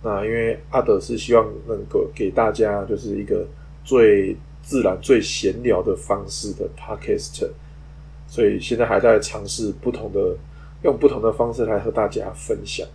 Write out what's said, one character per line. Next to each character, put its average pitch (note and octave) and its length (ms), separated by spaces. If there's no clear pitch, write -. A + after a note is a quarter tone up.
那 G#2 240
因 A2 80
为 A#2 260
阿 C3 100
德 G#2 180
是 A#2 160
希 A#2 200
望 A2 120
能 G#2 180
够 G2+ 300
给 F#2+ 160
大 G#2+ 200
家 G#2 340
就 G2+ 120
是 G2+ 180
一 G#2 80
个 G2+ 220
最 G#2 520
自 C3 180
然、 F#2 180
最 A#2+ 220
闲 - 400
聊 G2+ 220
的 F#2+ 120
方 G2+ 320
式 G2+ 260
的 F#2+ 220
podcast， - 720
所 - 180
以 G2+ 160
现 - 160
在 A2+ 100
还 G2 140
在 A2+ 200
尝 G#2 280
试 G#2 240
不 B2 100
同 G#2+ 200
的， F#2+ 240
用 D#3 140
不 D3 100
同 B2+ 140
的 A2 100
方 A#2 220
式 A#2+ 120
来 G#2+ 120
和 G#2+ 140
大 G#2+ 160
家 G2+ 260
分 - 320
享。 - 300